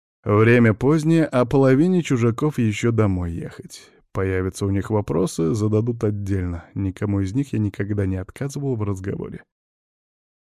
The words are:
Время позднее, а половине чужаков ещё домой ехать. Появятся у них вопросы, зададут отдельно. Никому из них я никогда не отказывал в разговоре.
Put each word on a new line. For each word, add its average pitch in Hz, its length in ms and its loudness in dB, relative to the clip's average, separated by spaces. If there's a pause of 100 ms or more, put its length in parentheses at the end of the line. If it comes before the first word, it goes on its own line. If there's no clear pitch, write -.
(220)
Время 110 520 4
позднее, 156 500 2
а 127 220 0
половине 143 560 4
чужаков 120 560 0
ещё 117 340 0
домой 92 400 0
ехать. - 580 -14 (220)
Появятся 95 540 -2
у 98 40 0
них 98 200 -2
вопросы, 156 640 0
зададут 110 500 0
отдельно. 98 600 -2 (100)
Никому 101 460 -2
из 95 120 -2
них 135 200 -4
я 113 60 -4
никогда 101 480 -2
не 95 100 -2
отказывал 139 600 -6
в 107 60 -4
разговоре. 98 640 -8 (1040)